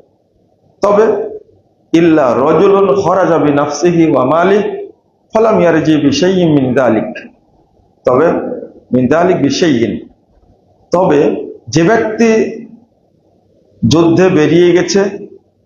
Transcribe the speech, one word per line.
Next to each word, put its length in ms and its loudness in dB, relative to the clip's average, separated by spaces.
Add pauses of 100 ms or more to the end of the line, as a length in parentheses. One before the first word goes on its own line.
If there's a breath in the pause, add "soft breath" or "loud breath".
(840)
তবে 480 0 (640)
ইল্লা 420 2
রাজুলুন 680 2
খারাজা 360 0
বিনাফসিহি 720 0
ওয়া 140 0
মালিহি 640 -2 (480)
ফালাম 260 0
ইয়ারজি 360 0
বিশাইইন 580 0
মিন 200 0
যালিক। 540 -2 (760)
তবে 280 2 (600)
মিন 160 0
যালিক 340 0
বিশাইইন। 640 -2 (840)
তবে 580 0 (180)
যে 140 0
ব্যক্তি 800 0 (1300)
যুদ্ধে 400 2
বেরিয়ে 440 2
গেছে, 560 -2 (380)